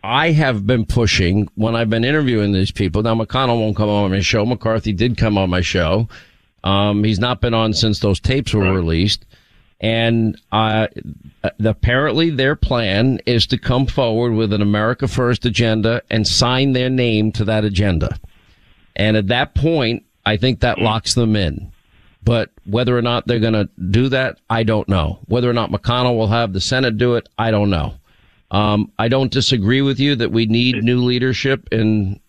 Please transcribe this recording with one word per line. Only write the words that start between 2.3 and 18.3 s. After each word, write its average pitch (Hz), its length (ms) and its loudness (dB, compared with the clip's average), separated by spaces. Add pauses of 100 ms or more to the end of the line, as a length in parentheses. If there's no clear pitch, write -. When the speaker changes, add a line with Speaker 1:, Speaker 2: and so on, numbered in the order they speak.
Speaker 1:
these 95 200 0
people. 98 300 -2
Now, 113 120 0
McConnell 117 460 -2
won't 110 160 -2
come 107 120 0
on 101 220 2
my 98 100 0
show. 104 240 0
McCarthy 113 480 -2
did 113 240 0
come 107 220 2
on 95 120 0
my 90 100 0
show. 90 480 0 (560)
Um, 101 400 0
he's 107 160 0
not 123 200 -2
been 120 140 0
on 110 200 0
since 107 260 0
those 98 200 0
tapes 131 340 -2
were 104 100 2
Speaker 2:
Right. 92 100 2
Speaker 1:
released. 87 500 0 (560)
And, 113 600 0 (120)
uh, 110 340 0 (760)
apparently 131 680 0
their 135 240 0
plan 117 720 0
is 117 220 2
to 117 100 -2
come 131 280 0
forward 120 460 0
with 110 200 0
an 104 100 0
America 107 460 0
First 123 360 0
agenda 113 680 0
and 110 160 0
sign 127 460 2
their 127 180 0
name 113 420 2
to 110 120 -4
that 107 200 0
agenda. 98 520 0 (800)